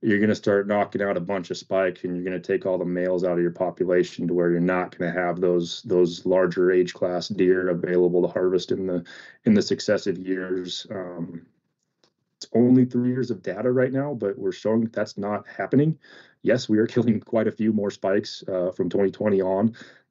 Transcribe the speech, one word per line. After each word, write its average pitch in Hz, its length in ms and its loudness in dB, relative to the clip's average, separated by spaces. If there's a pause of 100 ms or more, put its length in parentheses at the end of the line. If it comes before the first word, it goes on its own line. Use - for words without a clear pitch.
you're 101 180 2
gonna 107 140 4
start 101 320 2
knocking 101 360 0
out 98 140 -2
a 87 40 -2
bunch 90 300 -6
of 90 60 -6
spike, 95 480 -2
and 90 100 -4
you're 87 100 -6
gonna 92 160 -4
take 92 260 -2
all 92 120 0
the 87 60 -4
males 90 400 -2
out 87 100 0
of 87 80 2
your 87 80 0
population 87 760 0
to 85 80 0
where 87 160 2
you're 87 100 2
not 90 360 -2
gonna 87 160 -4
have 87 280 -2
those, 90 420 0
those 90 420 2
larger 92 460 2
age 90 240 2
class 90 340 -4
deer 92 400 2
available 90 540 2
to 90 60 0
harvest 92 440 0
in 92 140 -4
the, 90 180 -4 (400)
in 110 100 6
the 98 80 4
successive - 560 -2
years. 92 720 -6
Um, 87 560 -10 (920)
it's - 160 -16
only 123 320 6
three 123 240 -2
years 127 200 -4
of 104 120 -8
data 104 280 -2
right 127 220 2
now, 139 220 -4
but 101 240 -4
we're 95 140 -4
showing 110 300 0
that 113 120 -6
that's 104 240 -6
not 101 280 -6
happening. 143 520 0 (440)
Yes, 120 280 0
we 107 80 4
are 107 80 4
killing 113 340 2
quite 110 280 -2
a 104 40 0
few 110 180 0
more 104 200 0
spikes, 101 580 -2
uh, 92 220 0
from 92 180 -4
twenty 98 220 2
twenty 98 320 2
on 98 320 2 (360)